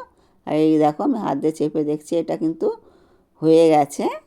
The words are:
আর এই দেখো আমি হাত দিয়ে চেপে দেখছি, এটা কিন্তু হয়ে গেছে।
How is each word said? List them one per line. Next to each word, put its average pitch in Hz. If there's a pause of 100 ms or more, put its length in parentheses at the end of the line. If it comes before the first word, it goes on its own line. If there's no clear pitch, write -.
(460)
আর 151 (120)
এই 156 (100)
দেখো 151
আমি 147
হাত 151
দিয়ে 156
চেপে 151
দেখছি, 151 (100)
এটা 165
কিন্তু 160 (760)
হয়ে 160 (100)
গেছে। 151 (220)